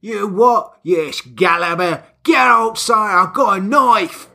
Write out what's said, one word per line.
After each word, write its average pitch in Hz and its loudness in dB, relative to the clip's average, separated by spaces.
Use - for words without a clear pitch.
you 208 -6
what? 226 0
Yes, 156 -4
Galliber. 170 -2
Get 320 2
outside, 226 0
I've 185 -2
got 220 0
a - -6
knife. 220 0